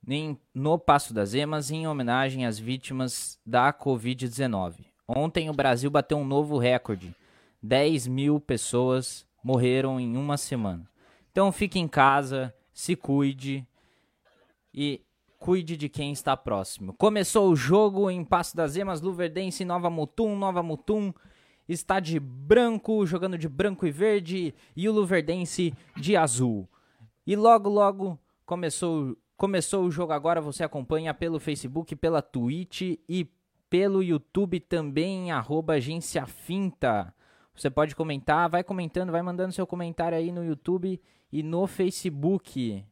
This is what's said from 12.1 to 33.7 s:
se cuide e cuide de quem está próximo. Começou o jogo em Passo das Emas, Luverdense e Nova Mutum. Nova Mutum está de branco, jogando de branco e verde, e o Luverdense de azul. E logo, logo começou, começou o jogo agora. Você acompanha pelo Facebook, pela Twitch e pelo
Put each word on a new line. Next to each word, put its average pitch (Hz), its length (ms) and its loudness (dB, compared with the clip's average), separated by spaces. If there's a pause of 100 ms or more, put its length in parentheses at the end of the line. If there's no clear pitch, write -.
se - 220 -2
cuide 139 720 -2 (1040)
e 139 300 -4 (340)
cuide 175 400 0
de 147 120 -6
quem 143 240 -6
está 139 240 -2
próximo. 98 580 -6
Começou 208 560 4
o 165 60 6
jogo 196 520 4
em 180 160 -4
Passo 175 320 0
das 156 200 0
Emas, 185 260 -4
Luverdense 180 640 -4
e - 20 -8
Nova 175 240 0
Mutum. 196 480 -2
Nova 185 240 0
Mutum 190 500 -2 (560)
está 185 320 0
de 160 180 -2
branco, 202 840 2
jogando 175 320 -2
de 165 120 -6
branco 185 380 -2
e 160 40 2
verde, 180 640 -2 (200)
e 180 140 -2
o 220 40 2
Luverdense 175 840 0 (220)
de 160 200 2
azul. 120 500 2 (600)
E 190 100 0
logo, 214 320 8
logo 196 500 2 (280)
começou, 165 680 -2 (220)
começou 190 480 0
o 180 60 2
jogo 160 220 -4
agora. 160 280 2
Você 151 240 -6
acompanha 156 480 -4
pelo 165 260 -4
Facebook, 147 560 -6
pela 160 280 0
Twitch 160 840 -4
e 170 240 -4 (380)
pelo 190 340 4